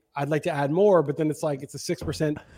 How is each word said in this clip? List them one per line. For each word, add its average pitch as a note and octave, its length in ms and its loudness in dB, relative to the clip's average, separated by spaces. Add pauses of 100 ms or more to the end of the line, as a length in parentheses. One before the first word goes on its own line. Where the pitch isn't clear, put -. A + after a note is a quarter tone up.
(160)
I'd C#3+ 140 -2
like D#3 140 0
to F3 80 -2
add C#3+ 180 -2
more," F#3 320 6
but D3 160 -4
then D#3 120 0
it's D3 120 -6
like, D3 220 -4
it's C#3 100 -16
a C#3 60 -12
six - 240 -6
percent D3+ 340 -2 (200)